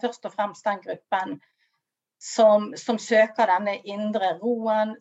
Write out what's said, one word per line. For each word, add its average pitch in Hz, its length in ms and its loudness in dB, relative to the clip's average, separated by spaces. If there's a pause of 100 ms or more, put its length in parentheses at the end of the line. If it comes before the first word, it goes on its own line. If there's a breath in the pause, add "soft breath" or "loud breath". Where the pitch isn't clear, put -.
først - 260 -6
og - 60 -18
fremst 202 340 -6
den 196 160 -2
gruppen 190 540 -6 (840)
som, 208 580 4
som 226 220 -4
søker 220 480 2
denne 202 280 0 (100)
indre 208 460 -2 (100)
roen, 220 600 -2